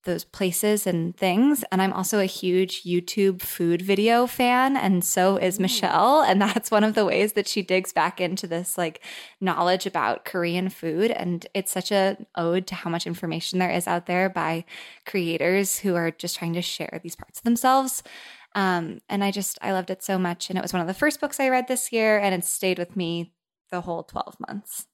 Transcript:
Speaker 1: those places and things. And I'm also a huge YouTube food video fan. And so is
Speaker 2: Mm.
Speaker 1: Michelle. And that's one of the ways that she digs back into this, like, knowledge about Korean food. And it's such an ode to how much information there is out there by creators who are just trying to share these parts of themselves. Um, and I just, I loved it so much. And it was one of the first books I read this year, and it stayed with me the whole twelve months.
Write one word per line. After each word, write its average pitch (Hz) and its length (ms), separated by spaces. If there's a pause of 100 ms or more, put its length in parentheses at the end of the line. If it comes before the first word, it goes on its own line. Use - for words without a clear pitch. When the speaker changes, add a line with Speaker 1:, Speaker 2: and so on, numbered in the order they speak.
Speaker 1:
those 175 200
places 208 600
and 175 300
things. 226 560
And 190 100
I'm 190 120
also 190 260
a 190 60
huge 185 580
YouTube 180 580
food 170 400
video 220 460
fan. 254 480
And 180 280
so 190 340
is 185 200
Speaker 2:
Mm. - 40
Speaker 1:
Michelle. 247 600
And 196 200
that's 208 280
one 214 140
of 220 100
the 214 120
ways 202 280
that 202 140
she 208 140
digs 185 320
back 170 260
into 180 260
this, 170 320
like, 165 240 (380)
knowledge 180 460
about 135 400
Korean 175 440
food. 165 400
And 175 440
it's 196 180
such - 200
an 196 340 (100)
ode 175 320
to 180 80
how 170 140
much 170 180
information 170 520
there 180 120
is 175 160
out 175 180
there 185 240
by 165 360 (400)
creators 180 760
who 185 160
are 165 160
just - 240
trying 170 180
to 175 80
share - 400
these 165 140
parts - 240
of - 60
themselves. 262 580 (520)
Um, 180 520
and 202 160
I 196 80
just, 196 300
I 190 100
loved 185 180
it 190 140
so 190 160
much. 175 300
And 185 100
it - 20
was 185 120
one 180 80
of 165 60
the 190 60
first 294 280
books 294 180
I 269 100
read 254 200
this 247 240
year, 220 260
and 196 160
it 175 100
stayed 185 320
with 175 180
me 170 360 (400)
the 180 100
whole 170 220
twelve - 320 (120)
months. - 460